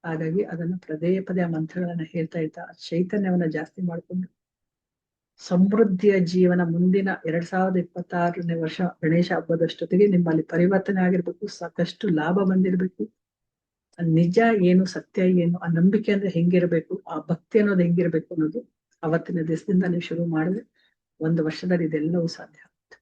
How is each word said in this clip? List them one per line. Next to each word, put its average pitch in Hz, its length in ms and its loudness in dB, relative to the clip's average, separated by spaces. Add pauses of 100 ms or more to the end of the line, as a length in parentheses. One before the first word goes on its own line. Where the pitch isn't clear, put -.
ಹಾಗಾಗಿ 160 420 -4
ಅದನ್ನ 170 360 -6
ಪದೇ 160 380 -4
ಪದೇ 185 220 -4
ಆ 175 80 0
ಮಂತ್ರಗಳನ್ನ 165 580 -4
ಹೇಳ್ತಾ 165 320 -6
ಇರ್ತಾ 160 240 -8
ಆ - 180 -18
ಚೈತನ್ಯವನ್ನ 180 680 -2
ಜಾಸ್ತಿ 156 300 -8
ಮಾಡ್ಕೊಂಡು 180 460 -6 (1120)
ಸಮೃದ್ಧಿಯ 196 720 2 (100)
ಜೀವನ 180 420 2
ಮುಂದಿನ 185 420 2 (160)
ಎರಡ್ 170 240 -2
ಸಾವಿರದ 185 280 0
ಇಪ್ಪತ್ತಾರನೇ 175 800 -4
ವರ್ಷ 165 240 -4 (180)
ಗಣೇಶ 170 320 2
ಹಬ್ಬದಷ್ಟೊತ್ತಿಗೆ 165 760 2
ನಿಮ್ಮಲ್ಲಿ 170 360 2
ಪರಿವರ್ತನೆ 185 580 2
ಆಗಿರ್ಬೇಕು, 180 520 0
ಸಾಕಷ್ಟು 175 600 -6
ಲಾಭ 160 240 0 (120)
ಬಂದಿರ್ಬೇಕು. 185 540 0 (960)
ಆ 170 40 -4 (100)
ನಿಜ 175 240 2 (260)
ಏನು, 180 220 6
ಸತ್ಯ 185 400 -4 (160)
ಏನು, 175 160 0
ಆ - 200 -6
ನಂಬಿಕೆ 208 360 2
ಅಂದ್ರೆ 196 220 -2
ಹೆಂಗಿರ್ಬೇಕು, 170 580 0 (140)
ಆ 165 180 -8
ಭಕ್ತಿ - 340 -2
ಅನ್ನೋದು 196 260 2
ಹೆಂಗಿರ್ಬೇಕು 170 480 0
ಅನ್ನೋದು 160 280 -4 (420)
ಅವತ್ತಿನ 165 440 -2
ದಿವಸದಿಂದ 180 360 0 (100)
ನೀವು 170 140 -4
ಶುರು 170 200 -4
ಮಾಡಿದ್ರೆ 170 360 -2 (560)
ಒಂದು 160 240 0
ವರ್ಷದಲ್ಲಿ 170 440 -2
ಇದೆಲ್ಲವೂ 165 420 -2
ಸಾಧ್ಯ - 320 -16
ಆಗುತ್ತೆ. - 400 -20